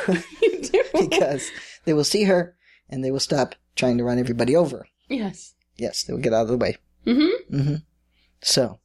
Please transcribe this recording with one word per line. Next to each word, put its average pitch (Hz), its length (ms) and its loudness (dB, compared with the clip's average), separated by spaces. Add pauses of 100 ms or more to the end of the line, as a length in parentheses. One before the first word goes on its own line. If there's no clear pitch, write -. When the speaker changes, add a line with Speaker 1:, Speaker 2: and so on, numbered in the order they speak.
Speaker 1:
<laughs> - 20 -6
Speaker 2:
<laughs> - 400 -2
You 359 200 2
do. 427 200 2 (180)
Speaker 1:
because 311 500 0 (340)
they 160 100 2
will 147 100 2
see 208 200 2
her 175 300 2 (340)
and 131 160 -6
they 131 60 -2
will 135 100 -2
stop 135 360 -2 (180)
trying 123 240 2
to 120 60 0
run 123 160 0
everybody 120 340 0
over. 143 320 0 (220)
Speaker 2:
Yes. 220 460 -8 (220)
Speaker 1:
Yes, - 280 -6
they - 80 -8
will 123 80 -4
get 127 120 0
out 113 100 4
of 110 60 -2
the 123 80 0
way. 104 200 -2 (300)
Speaker 2:
Mm-hmm. 302 500 0
Speaker 1:
Mm-hmm. 143 180 0 (680)
So - 420 0